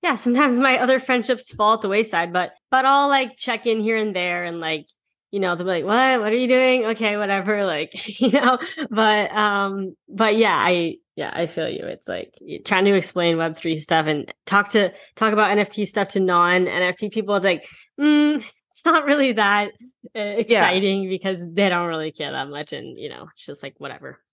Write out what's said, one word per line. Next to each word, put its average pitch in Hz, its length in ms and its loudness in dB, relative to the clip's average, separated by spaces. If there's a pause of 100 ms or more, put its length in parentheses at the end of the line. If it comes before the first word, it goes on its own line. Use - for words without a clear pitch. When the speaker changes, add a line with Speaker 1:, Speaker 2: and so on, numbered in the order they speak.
Speaker 1:
yeah, 311 120 0
sometimes 247 440 2
my 262 180 4
other 254 220 2
friendships 254 540 -2
fall 214 220 4
at 220 60 -8
the 208 60 -4
wayside, 190 460 -2
but, 180 180 -2 (180)
but 262 140 2
I'll, 277 240 4
like, 269 300 0
check 226 280 -6
in 220 140 0
here 220 160 0
and 214 180 -2
there 175 300 -2
and, 170 160 -8
like, 160 280 -6 (440)
you 202 100 -4
know, 180 140 0
they'll 175 100 -6
be 180 160 0
like, - 20 -6
"What? 247 380 2
What 208 100 -2
are 233 60 0
you 254 100 0
doing?" 254 380 2
Okay, 214 320 -2
whatever. 196 480 -2
Like, 160 280 -4
<laughs> - 260 -12
you 233 120 4
know, 254 260 4 (320)
but, 214 440 2
um, 196 600 -2 (140)
but 214 300 0
yeah, 208 200 4
I, 170 380 2 (220)
yeah, 151 160 -8
I 170 140 -2
feel 160 200 -6
you. - 180 -8
It's - 220 -12
like, - 320 -10
y-, - 240 -14
trying 190 220 4
to 202 100 6
explain 170 420 0
Web 160 200 -4
three 165 180 -4
stuff 156 320 0
and 147 260 -4 (120)
talk 202 240 2
to, 202 240 2 (240)
talk 220 160 2
about 214 180 2
N 208 80 2
F 202 100 0
T 208 140 -6
stuff 196 260 -2
to 190 120 -2
non-N 180 600 2
F 180 140 0
T 214 140 -6
people. 208 260 -2
It's 185 80 0
like, 185 240 0 (320)
mm, 294 380 4
it's - 480 -12
not 320 180 4
really 285 300 2
that, 208 380 2 (440)
uh, 226 40 -8
Speaker 2:
Yeah. 208 180 -4
Speaker 1:
exciting 196 720 2
because 185 300 -4 (120)
they 196 160 2
don't 175 200 0
really 156 260 -6
care 143 180 -8
that 135 160 -6
much. 147 240 -12
And, 131 260 -12
you 131 120 -12
know, 123 240 -16
it's - 120 -20
just 143 160 -16
like, 139 180 -16
whatever. 139 400 -16 (140)